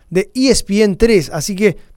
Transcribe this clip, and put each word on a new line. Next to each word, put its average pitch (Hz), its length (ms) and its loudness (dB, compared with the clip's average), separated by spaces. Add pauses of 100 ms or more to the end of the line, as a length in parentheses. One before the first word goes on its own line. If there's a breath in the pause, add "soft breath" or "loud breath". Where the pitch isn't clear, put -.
(100)
de 185 240 -2
E 262 140 0
S - 160 -2
P 202 180 0
N 202 140 0
tres. 214 360 2
Así 170 220 -6
que 190 220 0 (200 soft breath)